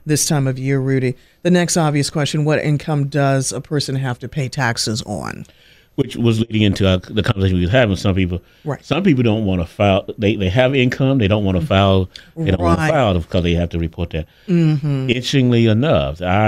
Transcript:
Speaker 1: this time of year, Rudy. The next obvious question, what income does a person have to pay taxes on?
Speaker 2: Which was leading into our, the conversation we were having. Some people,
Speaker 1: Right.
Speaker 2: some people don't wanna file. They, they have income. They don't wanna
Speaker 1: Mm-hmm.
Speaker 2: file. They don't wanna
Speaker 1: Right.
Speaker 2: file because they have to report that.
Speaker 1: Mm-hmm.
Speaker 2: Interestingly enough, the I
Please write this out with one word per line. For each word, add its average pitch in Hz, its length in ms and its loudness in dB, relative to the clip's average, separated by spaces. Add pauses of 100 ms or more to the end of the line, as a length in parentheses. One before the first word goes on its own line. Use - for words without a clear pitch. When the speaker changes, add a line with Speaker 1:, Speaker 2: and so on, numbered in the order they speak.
Speaker 1:
this 151 220 0
time 139 220 0
of 127 100 -2
year, 135 220 -2
Rudy. 131 360 0 (280)
The 175 80 2
next 175 260 2
obvious 151 320 0
question, 151 340 -2
what 147 200 2
income 147 440 -2
does 139 440 0
a - 100 -8
person 139 360 -4
have 135 220 -6
to 127 80 -12
pay 131 220 -6
taxes 117 540 -4
on? 73 420 -10 (500)
Speaker 2:
Which 117 200 -10
was 113 260 0
leading 107 200 -2
into 104 260 2
our, 92 100 2
the 98 260 -4
conversation 95 340 0
we 87 80 0
were 87 60 -2
having. 113 240 2
Some 95 180 -2
people, 90 260 -2 (240)
Speaker 1:
Right. 143 220 -10
Speaker 2:
some 151 160 -2
people 139 220 4
don't 110 220 0
wanna 90 200 0
file. 98 400 0 (140)
They, 104 160 0
they 98 140 -2
have 127 260 2
income. 131 420 2
They 107 100 2
don't 107 160 2
wanna 95 140 0
Speaker 1:
Mm-hmm. 82 100 -2
Speaker 2:
file. 95 400 4 (280)
They 160 160 -2
don't - 100 0
wanna 170 160 2
Speaker 1:
Right. 156 140 0
Speaker 2:
file 113 280 2
because 87 220 -2
they 85 140 0
have 85 140 -2
to 85 100 -6
report 82 320 -6
that. 80 160 -6 (200)
Speaker 1:
Mm-hmm. 151 600 0
Speaker 2:
Interestingly 123 560 2
enough, 107 540 0
the 87 80 -6
I 101 200 2